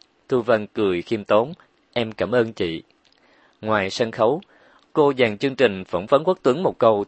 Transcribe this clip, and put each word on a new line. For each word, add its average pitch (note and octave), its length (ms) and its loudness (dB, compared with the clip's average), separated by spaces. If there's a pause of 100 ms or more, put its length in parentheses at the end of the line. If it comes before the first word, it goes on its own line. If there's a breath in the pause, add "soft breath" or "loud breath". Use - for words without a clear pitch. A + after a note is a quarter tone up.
(300)
Thu B2+ 120 0
Vân G#2+ 260 0
cười F#2+ 340 -2
khiêm G#2 220 -6
tốn, A#2 300 0 (400 soft breath)
"Em A2+ 180 -4
cảm F#2+ 200 -4
ơn A#2 220 0
chị." E2 300 -6 (800 soft breath)
Ngoài G#2+ 280 -2
sân A2+ 220 -4
khấu, A#2+ 300 0 (520 soft breath)
cô C#3+ 240 4
dàn A2+ 200 2
chương C3+ 180 -4
trình G#2 280 0
phỏng F2+ 220 -6
vấn C#3+ 180 2
Quốc F#3 200 -2
Tuấn C#3+ 200 2
một A#2 140 -2
câu G#2+ 300 4